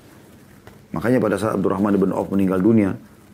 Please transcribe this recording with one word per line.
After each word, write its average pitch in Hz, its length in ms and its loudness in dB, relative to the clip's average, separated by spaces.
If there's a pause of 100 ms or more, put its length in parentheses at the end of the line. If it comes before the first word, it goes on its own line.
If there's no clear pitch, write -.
(920)
Makanya 120 240 0
pada 101 240 0
saat 107 160 -2
Abdurrahman 98 400 0
bin 95 160 0
Auf 104 160 -4
meninggal 95 320 0
dunia, 104 320 4 (400)